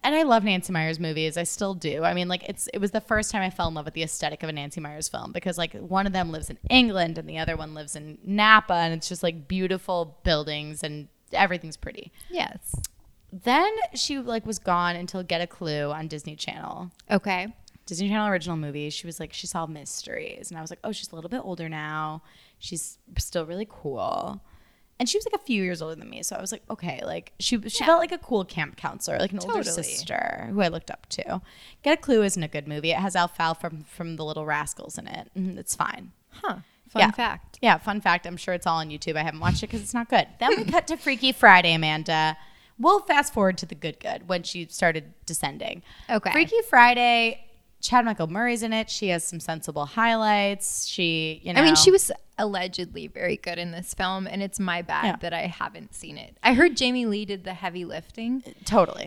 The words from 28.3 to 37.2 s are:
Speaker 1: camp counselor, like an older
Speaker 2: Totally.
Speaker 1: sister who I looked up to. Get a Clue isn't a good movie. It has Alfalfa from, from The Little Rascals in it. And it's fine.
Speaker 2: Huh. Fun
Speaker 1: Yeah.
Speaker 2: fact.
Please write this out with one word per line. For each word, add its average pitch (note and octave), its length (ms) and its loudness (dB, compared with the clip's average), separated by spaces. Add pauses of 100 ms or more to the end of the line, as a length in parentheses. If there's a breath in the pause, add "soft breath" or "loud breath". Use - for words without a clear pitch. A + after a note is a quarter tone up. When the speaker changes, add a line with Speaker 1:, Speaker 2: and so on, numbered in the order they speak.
Speaker 1:
camp - 320 -6
counselor, - 420 -4
like F#3+ 120 0
an G3+ 80 -6
older A#4 140 -4 (100)
Speaker 2:
Totally. E3 200 -4
Speaker 1:
sister - 680 -6
who G3+ 100 2
I F3+ 60 4
looked E3 240 -4
up - 180 -14
to. - 320 -6 (420 loud breath)
Get D#4 160 4
a - 20 -14
Clue A3+ 220 4
isn't F#3+ 200 0
a D3+ 40 -6
good D3 200 -8
movie. D3+ 240 -2
It - 60 2
has F#3 180 -2
Alfalfa E3+ 540 0
from, D#3 140 -12
from E3 340 -10
The D#3 80 -8
Little D3+ 200 -6
Rascals D3+ 520 -4
in - 100 -12
it. - 280 -12
And F#3+ 220 -4
it's - 180 -6
fine. - 360 -4 (200)
Speaker 2:
Huh. F#4 260 -8 (320 soft breath)
Fun A3+ 120 -2
Speaker 1:
Yeah. G#3+ 100 6
Speaker 2:
fact. - 500 -6